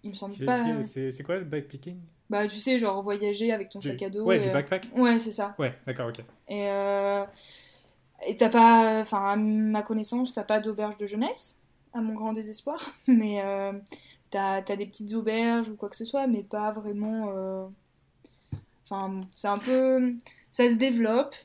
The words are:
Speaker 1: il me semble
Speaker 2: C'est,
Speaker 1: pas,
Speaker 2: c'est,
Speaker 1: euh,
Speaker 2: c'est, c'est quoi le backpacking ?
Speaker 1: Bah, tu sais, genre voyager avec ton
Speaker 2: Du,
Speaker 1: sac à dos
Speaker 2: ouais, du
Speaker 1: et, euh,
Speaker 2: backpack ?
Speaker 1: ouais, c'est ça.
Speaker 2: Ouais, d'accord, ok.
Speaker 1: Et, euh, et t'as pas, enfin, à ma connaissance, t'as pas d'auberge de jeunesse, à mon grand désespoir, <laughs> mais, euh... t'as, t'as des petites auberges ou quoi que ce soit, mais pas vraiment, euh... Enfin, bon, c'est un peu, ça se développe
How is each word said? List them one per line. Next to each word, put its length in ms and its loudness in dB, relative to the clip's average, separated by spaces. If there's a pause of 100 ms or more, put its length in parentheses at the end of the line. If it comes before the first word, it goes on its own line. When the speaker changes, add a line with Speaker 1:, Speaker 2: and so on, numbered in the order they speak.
Speaker 1:
il 80 -12
me 40 -14
semble 220 -10
Speaker 2:
C'est, 80 -8
Speaker 1:
pas, 180 0
Speaker 2:
c'est, 80 0
Speaker 1:
euh, 120 -2
Speaker 2:
c'est, 280 -6
c'est 120 -12
quoi 140 -4
le 80 -6
backpacking ? 520 -10 (320)
Speaker 1:
Bah, 180 0
tu 100 -6
sais, 220 2
genre 240 0
voyager 480 0
avec 180 -4
ton 100 -14
Speaker 2:
Du, 100 -8
Speaker 1:
sac 120 -6
à 80 -4
dos 140 -6
Speaker 2:
ouais, 160 4
du 60 0
Speaker 1:
et, 40 0
euh, 40 0
Speaker 2:
backpack ? 420 -2
Speaker 1:
ouais, 240 6
c'est 120 -4
ça. 280 -4
Speaker 2:
Ouais, 260 -2
d'accord, 240 -4
ok. 100 -12 (280)
Speaker 1:
Et, 220 -4
euh, 540 0 (1040)
et 80 -2
t'as 140 6
pas, 520 8
enfin, 240 -2
à 100 2
ma 480 2
connaissance, 500 -2
t'as 100 -4
pas 160 2
d'auberge 380 -4
de 80 -6
jeunesse, 540 -4 (340)
à 80 -4
mon 120 -2
grand 200 -4
désespoir, 680 -8
<laughs> 80 -2
mais, 360 4
euh... 300 -4 (580)
t'as, 320 0
t'as 120 -4
des 120 -6
petites 260 -10
auberges 560 0
ou 60 -10
quoi 140 -10
que 60 -14
ce 100 -8
soit, 200 -2
mais 160 2
pas 300 -4
vraiment, 640 -4
euh... 320 -6 (1160)
Enfin, 260 -6
bon, 120 -6 (140)
c'est 120 -4
un 120 2
peu, 560 4 (360)
ça 180 6
se 60 6
développe 680 2